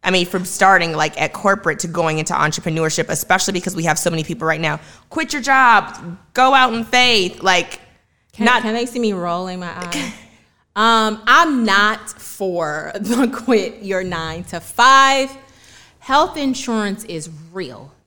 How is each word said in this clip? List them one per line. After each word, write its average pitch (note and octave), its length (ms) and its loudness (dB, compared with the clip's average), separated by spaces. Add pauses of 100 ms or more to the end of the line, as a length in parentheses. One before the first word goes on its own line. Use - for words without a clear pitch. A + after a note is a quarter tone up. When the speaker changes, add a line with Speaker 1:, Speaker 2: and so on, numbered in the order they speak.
Speaker 1:
I F3+ 60 0
mean, F3+ 160 2
from F3+ 180 -4
starting, F#3 480 4
like, D3+ 280 -2
at D#3 120 -2
corporate G3 480 -2
to F3 80 -6
going D#3+ 300 -2
into D#3 160 -4
entrepreneurship, D#3 760 -2
especially F#3 460 0
because F3+ 200 -4
we E3 100 -6
have D#3 140 0
so - 120 -2
many E3 120 -4
people D#3+ 240 -6
right D#3+ 140 0
now, D#3 200 -4 (300)
"Quit - 220 -6
your C#4+ 100 -6
job, A#3 760 2 (160)
go C4 200 4
out B3+ 200 4
in A#3 100 -4
faith," A#3+ 580 2
like, F3+ 380 0 (520)
Speaker 2:
Can, G#3+ 140 -6
Speaker 1:
not A#3 160 4
Speaker 2:
can A3 120 -4
they A#3+ 120 -2
see A#3+ 120 -8
me A3 160 0
rolling F3+ 460 -6
my F3 120 -10
Speaker 1:
<laughs> - 40 -12
Speaker 2:
eyes? A3 360 -8 (640)
Um, A3 500 2
I'm C#4 380 4
not G#3 460 2
for D#3 840 -6
<laughs> G3+ 80 -8
the A#3 280 0
quit G#3 540 -2
your F#3+ 220 -4
nine-to-five. A#3 1300 2 (600)
Health D4+ 380 0
insurance A3+ 680 -4
is E3 260 -10 (220)
real. C3 400 -12 (140)